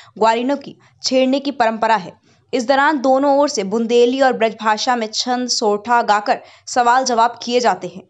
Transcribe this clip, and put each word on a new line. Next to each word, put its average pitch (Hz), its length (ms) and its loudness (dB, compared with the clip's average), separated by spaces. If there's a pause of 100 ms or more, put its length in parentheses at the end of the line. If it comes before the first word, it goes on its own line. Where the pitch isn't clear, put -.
(180)
ग्वालिनों 240 400 0
की - 200 -16 (260)
छेड़ने 262 360 0
की 277 120 -6
परंपरा 226 440 0
है। 170 260 -8 (320)
इस 240 140 -2
दौरान 285 300 2
दोनों 269 400 2
ओर 285 120 2
से 220 140 -4
बुंदेली 240 580 2
और 254 120 4
ब्रज 220 280 -2
भाषा 220 340 0
में 220 180 -4
छंद, 247 340 -4
सोठा 226 540 0
गाकर 208 380 0 (280)
सवाल 247 360 2
जवाब 233 400 0
किए 240 160 -2
जाते 185 280 -2
हैं। 170 220 -16